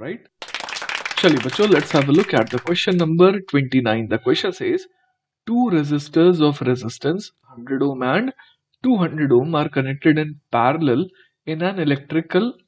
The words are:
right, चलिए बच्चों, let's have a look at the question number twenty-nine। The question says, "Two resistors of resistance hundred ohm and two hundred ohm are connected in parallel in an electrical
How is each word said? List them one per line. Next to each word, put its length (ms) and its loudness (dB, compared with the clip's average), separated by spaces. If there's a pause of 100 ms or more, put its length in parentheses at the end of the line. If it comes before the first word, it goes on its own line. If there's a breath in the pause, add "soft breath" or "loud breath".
right, 260 -12 (920)
चलिए 240 2
बच्चों, 220 0
let's 280 2
have 160 2
a 60 6
look 160 0
at 200 0
the 60 -4
question 420 0
number 280 4 (200)
twenty-nine। 640 0
The 140 0
question 320 0
says, 260 -2 (640)
"Two 260 0
resistors 800 2
of 180 -4
resistance 580 -4 (220)
hundred 400 -6
ohm 220 -4
and 220 0 (520 soft breath)
two 180 2
hundred 360 2
ohm 240 0
are 80 -2
connected 540 0
in 120 -10 (160)
parallel 520 2 (420 soft breath)
in 240 -4
an 160 -4
electrical 640 -2 (200)